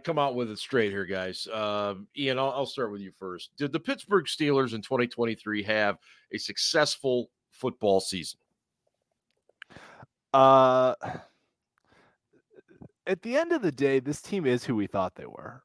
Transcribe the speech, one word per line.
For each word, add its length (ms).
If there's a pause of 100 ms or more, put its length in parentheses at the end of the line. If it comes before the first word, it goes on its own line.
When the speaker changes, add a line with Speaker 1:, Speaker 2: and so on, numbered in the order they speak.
Speaker 1:
come 160
out 160
with 140
it 80
straight 340
here, 120
guys. 480
Um, 540 (100)
Ian, 220
I'll, 140
I'll 140
start 260
with 80
you 180
first. 380
Did 160
the 80
Pittsburgh 460
Steelers 460
in 100
twenty 260
twenty-three 560
have 340 (340)
a 60
successful 920 (200)
football 500
season? 380 (1900)
Speaker 2:
Uh, 600 (2000)
at 160
the 140
end 160
of 100
the 100
day, 280
this 220
team 240
is 180
who 100
we 120
thought 280
they 120
were, 380